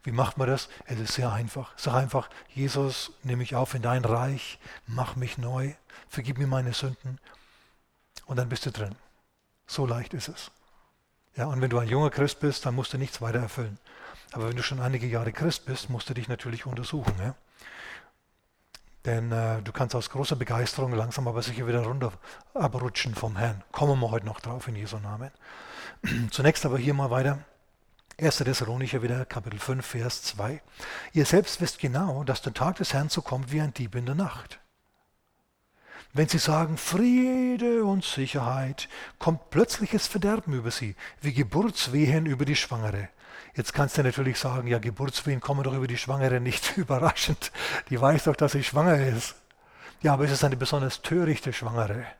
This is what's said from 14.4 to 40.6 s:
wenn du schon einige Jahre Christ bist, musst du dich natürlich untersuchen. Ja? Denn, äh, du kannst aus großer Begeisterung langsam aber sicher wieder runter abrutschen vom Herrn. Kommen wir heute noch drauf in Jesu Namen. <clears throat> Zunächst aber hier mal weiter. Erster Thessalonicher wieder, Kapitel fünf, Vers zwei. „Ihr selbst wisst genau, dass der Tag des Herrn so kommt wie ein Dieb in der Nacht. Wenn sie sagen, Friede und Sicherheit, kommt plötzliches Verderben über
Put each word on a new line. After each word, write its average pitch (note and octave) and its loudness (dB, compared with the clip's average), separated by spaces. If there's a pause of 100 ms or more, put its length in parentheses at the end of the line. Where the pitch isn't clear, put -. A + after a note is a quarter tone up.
wenn A#2+ -4
du B2 -2
schon C3 -2
einige B2 0
Jahre A#2 0
Christ D3+ -2
bist, C3 -6
musst A#2+ -4
du B2+ -6
dich A#2 -6
natürlich A#2 -6
untersuchen. A#2+ -2
Ja? A#2+ -2 (1700)
Denn, A#2 0
äh, A2+ 0
du G#2 -8
kannst B2+ -2
aus A#2 -2
großer C#3 -2
Begeisterung B2 -2
langsam A#2+ -2
aber A#2 -2
sicher A#2+ -4
wieder A#2+ 2
runter B2 -2 (420)
abrutschen B2 -2
vom A2 -4
Herrn. A2 -2
Kommen C#3+ 4
wir A2+ 2
heute A2 -2
noch A2 -8
drauf B2 -8
in A2+ -4
Jesu G#2 -8
Namen. G#2+ -8 (720)
<clears throat> A#2 0
Zunächst D3 4
aber C3 2
hier C#3 2
mal C#3 0
weiter. C3+ 2 (800)
Erster D3+ 2
Thessalonicher B2 -2
wieder, B2 -2
Kapitel G#2 -8
fünf, B2+ -4
Vers A#2+ -4
zwei. A2+ -4 (520)
„Ihr D3+ 6
selbst - 4
wisst - -4
genau, C#3+ 0
dass C3 -2
der A#2+ -4
Tag F3 0
des - -2
Herrn C#3+ 2
so - -2
kommt C3 -4
wie D3+ 0
ein D3+ 0
Dieb A#2+ -6
in A#2+ -2
der C3 -2
Nacht. D3+ -4 (1500)
Wenn D3+ 4
sie E3+ 4
sagen, D#3 4
Friede B3 4
und G3 2
Sicherheit, C3 -2 (280)
kommt - 0
plötzliches G#3 2
Verderben G3+ 0
über A#2+ -2